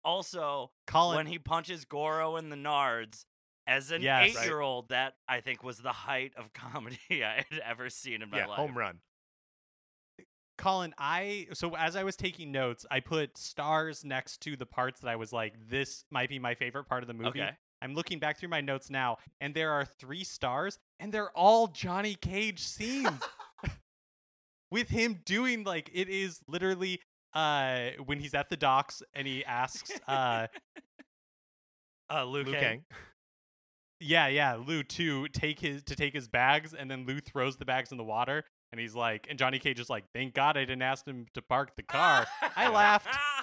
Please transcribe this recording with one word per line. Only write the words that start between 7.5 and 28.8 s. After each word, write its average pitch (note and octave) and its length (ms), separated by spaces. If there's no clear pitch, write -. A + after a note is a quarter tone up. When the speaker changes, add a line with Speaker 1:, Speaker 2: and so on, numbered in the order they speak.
Speaker 1:
ever A#2+ 240
seen A#2 320
in G#2+ 80
my G#2 80
Speaker 3:
Yeah, G2+ 100
Speaker 1:
life. G2+ 80
Speaker 3:
home C#3 220
run. F#2+ 240
Speaker 2:
Colin, F#3 400
I, F#3 560
so E3+ 240
as E3 180
I F#3+ 80
was F#3+ 140
taking F3 340
notes, C3 400
I C3+ 80
put D3+ 380
stars D#3 680
next C3 380
to D3 160
the B2+ 80
parts B2+ 340
that B2+ 100
I A#2 60
was A2+ 160
like, A2+ 220
"This C3 420
might C3 160
be C#3 100
my B2 160
favorite B2 300
part B2+ 180
of A#2+ 60
the A#2+ 60
movie." A2+ 280
Speaker 1:
Okay. G2+ 100
Speaker 2:
I'm C3 140
looking E3 240
back D3+ 180
through F3 120
my E3 100
notes C#3 300
now, C3 300
and C#3+ 160
there D#3+ 160
are C#3+ 140
three D3+ 400
stars, C#3+ 520
and G#3 140
they're G#3 180
all A3 360
Johnny F#3+ 480
Cage F#3+ 440
scenes. A3+ 640
<laughs> - 1080
With A3+ 200
him A3+ 340
doing, A3+ 400
like, E3 300
it F3+ 160
is F#3+ 360
literally F3+ 540
uh, C3+ 580
when C#3+ 140
he's C#3+ 140
at C#3+ 160
the F3 80
docks C3+ 440